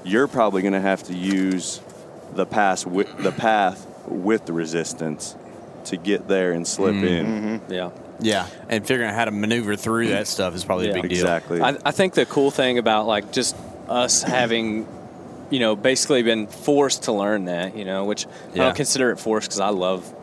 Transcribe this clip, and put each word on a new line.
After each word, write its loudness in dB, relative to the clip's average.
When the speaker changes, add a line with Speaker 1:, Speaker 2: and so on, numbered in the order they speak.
Speaker 1:
you're 2
probably 2
gonna 2
have 2
to -8
use 0
the 0
pass 2
wi-, 0
the 0
path 2
with 0
the -6
resistance -4
to -6
get 0
there 2
and -2
slip 2
Speaker 2:
Mm. 2
Speaker 1:
in. 2
Speaker 3:
Mm-hmm. -4
Speaker 4:
Yeah. -4
Speaker 2:
Yeah, 2
and 0
figuring 2
out -4
how 2
to -2
maneuver 0
through 0
that 0
stuff -2
is -6
probably 0
a 0
Speaker 4:
Yeah. -2
Speaker 2:
big -2
deal. 0
Speaker 1:
Exactly. 0
Speaker 4:
I, 2
I 0
think 2
the 4
cool 2
thing 2
about, 2
like, 0
just 0
us 2
having, 0
you 0
know, 4
basically 2
been 2
forced 2
to 0
learn 2
that, -2
you -8
know, -2
which -4
I -18
Speaker 2:
Yeah. 2
Speaker 4:
don't 4
consider 2
it 0
forced 0
'cause -6
I 2
love 0